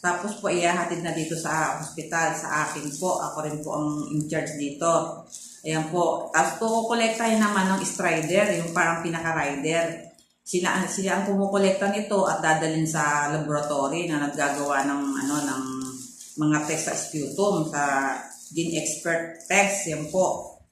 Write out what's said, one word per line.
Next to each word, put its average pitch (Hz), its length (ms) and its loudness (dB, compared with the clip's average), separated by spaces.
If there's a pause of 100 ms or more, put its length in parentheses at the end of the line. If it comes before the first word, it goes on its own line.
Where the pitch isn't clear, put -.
Tapos 180 400 -2
po, 196 80 2
ihahatid 175 480 2
na 165 160 -4
dito 160 160 -2
sa 156 480 0
ospital, 156 560 -2
sa 147 320 -2
akin 147 320 -6
po. - 240 0
Ako - 160 -6
rin 151 240 -4
po - 160 -2
ang 151 80 0 (240)
in 151 160 0
charge 147 320 -2
dito. 160 640 0 (400)
Ayan 156 240 -2
po. 170 400 2
Tapos - 320 2
po, 226 40 -2 (200)
kukolektahin 226 560 2
naman 196 320 4
ng 190 160 2
strider, 175 720 2
yung 165 160 -4
parang 165 240 2
pinaka-rider. 160 1120 -2 (320)
Sila, 180 480 0
sila 185 240 0
ang 196 80 0
kumukolekta 196 640 2
nito 208 400 2
at 160 160 0
dadalhin 160 400 2
sa 147 480 0
laboratory 151 800 0
na 147 160 0
naggagawa 143 560 0
ng, 143 180 0 (220)
ano, 143 160 0
ng 135 240 -2 (720)
mga 151 220 4 (100)
test 156 240 -2
sa - 80 -2
sputum, 160 720 0
sa 139 400 2 (400)
gene 165 320 -2
expert - 640 -4
test. 196 400 2
Yan 151 240 -4
po. - 480 0 (120)